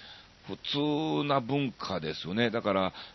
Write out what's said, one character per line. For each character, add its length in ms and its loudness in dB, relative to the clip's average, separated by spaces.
普 100 -6
通 60 -2
な 140 4
文 300 0
化 280 -4
で 160 -2
す 100 -10
よ 80 -4
ね。 160 4
だ 140 0
か 100 4
ら、 200 4